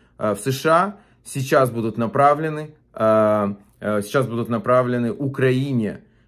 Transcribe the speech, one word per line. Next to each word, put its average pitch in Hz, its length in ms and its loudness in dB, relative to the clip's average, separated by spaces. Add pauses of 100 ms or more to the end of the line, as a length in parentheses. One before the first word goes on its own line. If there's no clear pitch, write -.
(160)
а, 107 180 -2
в 101 60 -8
С 135 100 -4
Ш 147 200 0
А, 190 260 2 (280)
сейчас 135 460 0
будут 113 260 -4
направлены, 147 760 0 (220)
а, 107 640 2 (240)
а, 104 220 -2
сейчас 127 240 0
будут 113 220 -6
направлены 120 640 0
Украине. 131 920 -2 (260)